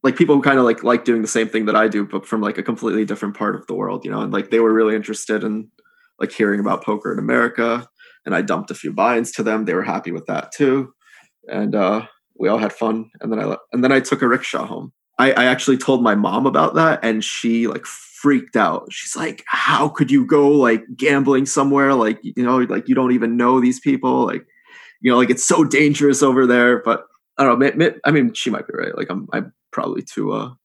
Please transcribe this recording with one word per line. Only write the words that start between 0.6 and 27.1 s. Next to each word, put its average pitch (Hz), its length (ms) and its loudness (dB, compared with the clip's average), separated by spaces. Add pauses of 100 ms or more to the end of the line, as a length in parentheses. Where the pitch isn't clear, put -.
like, 117 200 2
like 120 220 2
doing 117 160 2
the 107 80 -4
same 110 200 0
thing 110 180 -2
that 107 100 2
I 110 100 4
do, 104 200 -2
but 101 200 -8
from, 110 140 -4
like, 104 160 -2
a 101 60 -6
completely 110 420 -2
different 104 320 -6
part 104 180 -2
of - 120 -12
the - 80 -8
world, 98 320 -6
you 107 40 -8
know, 107 120 -6
and, 104 100 -6
like, - 180 -4
they 113 100 2
were 113 120 4
really 110 240 2
interested 107 480 -4
in, 110 240 -6 (500)
like, - 140 -6
hearing 104 280 0
about 101 220 -2
poker 107 300 -4
in 92 60 -6
America. 117 680 -2 (380)
And - 100 -4
I 85 60 0
dumped - 300 -4
a - 40 -8
few - 180 -10
buy-ins 117 400 0
to 113 100 -6
them. 110 240 -2
They 90 80 -2
were 92 80 -2
happy 85 300 -6
with 80 140 -10
that - 260 -6
too. 135 400 0 (560)
And, 104 260 -4
uh, 104 320 0 (320)
we 117 100 0
all 107 100 2
had 107 140 -2
fun. 113 380 -4 (100)
And 113 120 -6
then 107 80 -4
I 104 40 -4
le-, 101 160 -6 (120)
and 123 100 -2
then 131 100 4
I 135 80 4
took 131 200 -4
a 127 80 0
rickshaw - 380 -4
home. - 260 -12 (260)
I, 131 140 4
I 123 120 2
actually 127 340 2
told 127 240 0
my 110 120 4
mom 104 300 0
about 151 300 2
that, 160 280 2
and 110 220 -2
she, 117 420 -2
like, 113 200 -6
freaked - 680 -2
out. 90 340 0
She's - 260 -12
like, - 300 -8
"How - 420 0
could 143 220 -2
you 139 160 4
go, 143 240 4
like, 120 340 4 (120)
gambling 135 500 2
somewhere? 139 480 2
Like, 110 280 0
you 117 200 -8
know, 127 160 0
like, 110 300 -2
you 127 60 4
don't 127 180 2
even 117 260 0
know 123 220 4
these 123 200 2
people. 127 460 0
Like, - 180 -6 (560)
you 123 100 2
know, 120 60 4
like, 123 140 4
it's 123 140 0
so 160 200 4
dangerous 143 580 2
over 131 240 4
there." 123 360 4
But - 240 -2 (320)